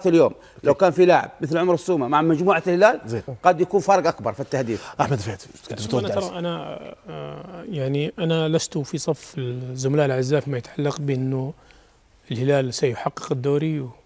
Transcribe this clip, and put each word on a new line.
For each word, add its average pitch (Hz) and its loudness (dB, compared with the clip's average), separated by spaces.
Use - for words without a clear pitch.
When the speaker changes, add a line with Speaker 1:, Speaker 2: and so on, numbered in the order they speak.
Speaker 1:
اليوم، 165 6
لو 139 4
Speaker 2:
أوكي. 143 2
Speaker 1:
كان 185 6
في 175 4
لاعب 160 6
مثل 160 -2
عمر 175 4
السومة 143 0
مع 147 4
مجموعة 165 4
الهلال 175 4
Speaker 2:
زين. 113 -4
Speaker 1:
قد 175 6
يكون 185 2
فارق 185 4
أكبر 110 -2
في 104 -12
التهديف. 123 -4
Speaker 2:
أحمد 135 0
فهد، 101 -8
كنت 104 -8
Speaker 3:
شوف، 104 -8
Speaker 2:
بتقول 131 -2
Speaker 3:
أنا 196 -4
Speaker 2:
جالس. 190 -2
Speaker 3:
ترى 180 -8
أنا، 165 -8
آه، 156 -14
يعني 143 -2
أنا 160 0
لست 160 -2
في 147 -6
صف - -6
الزملاء 127 -2
الأعزاء 131 0
فيما 135 -4
يتعلق 143 -4
بأنه 131 -4
الهلال 131 2
سيحقق - -4
الدوري 143 -2